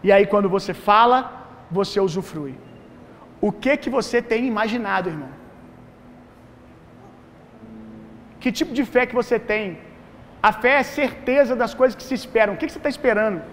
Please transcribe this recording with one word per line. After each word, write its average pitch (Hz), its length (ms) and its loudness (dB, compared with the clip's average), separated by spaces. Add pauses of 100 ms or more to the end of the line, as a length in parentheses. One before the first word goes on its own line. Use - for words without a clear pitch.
E 196 80 4
aí 202 180 8
quando 202 240 2
você 185 160 -4 (180)
fala, 240 280 6 (600)
você 196 280 -2
usufrui. 156 480 -8 (920)
O 208 40 2 (120)
que 254 100 2 (100)
que 240 160 -6
você 240 220 0 (120)
tem 226 100 0 (100)
imaginado, 208 640 -2
irmão? 135 180 -12 (3000)
Que 254 180 0
tipo 302 200 -4
de 269 140 0
fé 247 160 4
que 240 120 -2
você 233 180 0 (140)
tem? 214 140 -2 (840)
A 208 40 4 (100)
fé 247 180 4
é - 20 0 (180)
certeza 262 600 2
das 226 120 -2
coisas 254 240 4
que - 100 -16
se 262 120 -2
esperam. 208 340 0
O - 20 -8
que 320 100 -4
que - 80 -8
você 302 120 -16
tá 277 100 0
esperando? 214 440 0 (120)